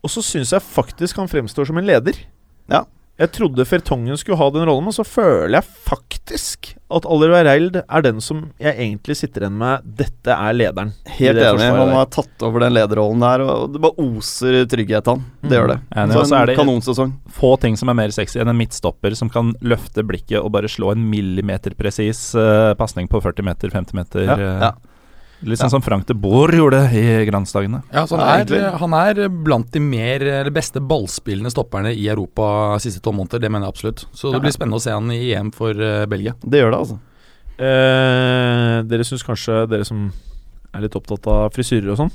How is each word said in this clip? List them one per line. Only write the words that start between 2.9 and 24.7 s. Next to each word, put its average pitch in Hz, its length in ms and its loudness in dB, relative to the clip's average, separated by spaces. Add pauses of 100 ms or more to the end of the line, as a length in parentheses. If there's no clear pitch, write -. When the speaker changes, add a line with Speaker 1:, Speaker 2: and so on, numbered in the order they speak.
Speaker 1:
Jeg 160 140 2
trodde 131 340 0
Fertongen 139 500 -2
skulle 185 200 -2
ha 143 120 4
den 156 160 0
rollen, 151 200 2
men 214 80 -4
så 220 120 -4
føler 110 460 2
jeg 165 140 2 (200)
faktisk - 880 -8 (160)
at 165 140 0
Alderweireld 165 800 4
er 151 180 0
den 113 200 2
som 156 360 -8
jeg 135 220 -2
egentlig 113 380 -4
sitter 120 240 -6
igjen 101 180 -4
med. 127 240 -2
Dette 123 480 -4
er 107 240 0
lederen 101 380 -2 (120)
i - 40 -18 (100)
Speaker 2:
Helt 127 160 4
Speaker 1:
det 113 80 4
Speaker 2:
enig. 104 160 6
Speaker 1:
forsvaret 123 180 4
Speaker 2:
Han 131 120 4
Speaker 1:
der. 131 60 2
Speaker 2:
har 131 100 4
tatt - 380 -6
over 113 180 0
den 120 120 4
lederrollen 107 460 2
der, 123 220 4
og 135 320 -2
det 151 80 -4
bare 160 180 4
oser 127 680 0
trygghet 107 400 -2
han. 127 200 0 (180)
Det - 80 -2
Speaker 1:
Mm. 127 80 6
Speaker 2:
gjør 127 80 4
det. - 120 0 (180)
Speaker 3:
Enig. 104 160 2
Speaker 2:
Så 139 80 6
Speaker 3:
Og 147 60 4
så 147 80 2
Speaker 2:
en 127 60 6
Speaker 3:
er 117 40 6
det 127 120 2
Speaker 2:
kanonsesong. 131 560 0 (160)
Speaker 3:
få 131 300 2
ting 110 160 2
som 123 140 -2
er 123 40 2
mer 107 180 2
sexy - 280 -4
enn 117 80 0
en 117 100 2
midtstopper 110 580 -2
som 113 140 -4
kan 117 220 0 (100)
løfte 117 460 -2
blikket 101 360 -2
og 104 100 -4
bare 104 160 0
slå 98 240 -2
en 110 180 0
millimeter 95 640 -2
presis, 107 600 -4
eh, 110 400 4
pasning 90 340 -6
på 104 120 0
førti 101 220 -4
meter, 92 260 -4
femti 90 240 -6
meter, 92 320 -4
Speaker 2:
Ja, 123 80 2
Speaker 3:
eh, 98 280 -2
Speaker 2:
ja. 113 100 0 (720)